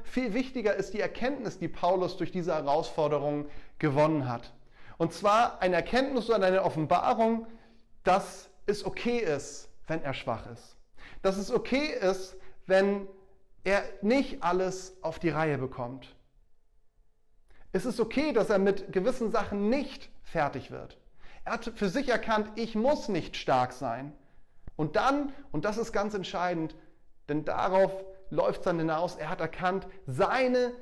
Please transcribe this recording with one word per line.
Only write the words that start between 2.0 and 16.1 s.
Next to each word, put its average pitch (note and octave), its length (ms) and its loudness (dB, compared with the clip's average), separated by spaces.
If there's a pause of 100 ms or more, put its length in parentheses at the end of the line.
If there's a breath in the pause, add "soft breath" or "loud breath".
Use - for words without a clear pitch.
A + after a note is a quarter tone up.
durch - 140 -4
diese F3 240 -2
Herausforderung D3 920 0 (320 loud breath)
gewonnen D3+ 500 4
hat. A#2+ 240 -6 (440 loud breath)
Und E3 160 0
zwar G#3+ 480 4
eine F3+ 160 2
Erkenntnis B3 520 0
oder G#3 180 4
eine F#3+ 160 4
Offenbarung, A3 840 2 (580 loud breath)
dass - 440 2 (180)
es G#3 180 0
okay A#3+ 340 0
ist, D3+ 500 -2 (180)
wenn D#3+ 160 -2
er C#3 120 -4
schwach A#2+ 380 -4
ist. - 240 -18 (440 loud breath)
Dass F#3+ 160 2
es G3+ 160 -4
okay B3+ 340 2 (140)
ist, F#3+ 360 0 (300 loud breath)
wenn G3 400 4 (580)
er F#3+ 200 2 (160)
nicht B3 420 2
alles F3+ 600 0
auf D#3+ 180 -6
die E3+ 80 0
Reihe D3+ 280 2
bekommt. B2+ 600 -8 (1600 soft breath)